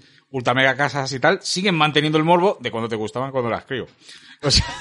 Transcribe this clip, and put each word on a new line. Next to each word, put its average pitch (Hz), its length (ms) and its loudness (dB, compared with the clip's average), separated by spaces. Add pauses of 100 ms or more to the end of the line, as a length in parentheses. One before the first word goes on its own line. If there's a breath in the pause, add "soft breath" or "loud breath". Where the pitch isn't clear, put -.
(300 soft breath)
ultra 127 240 -2
mega 131 220 4
casas 139 380 -2
y 131 60 -6
tal, 170 220 2
siguen 185 340 -2
manteniendo 151 420 2
el 156 60 2
morbo 175 380 4
de 123 100 -6
cuando 113 180 -4
te 113 60 -6
gustaban 120 360 -6
cuando 127 180 -2
eras 95 160 -4
crío. 117 220 -6 (560 loud breath)
O 143 80 0
sea, - 140 2 (160)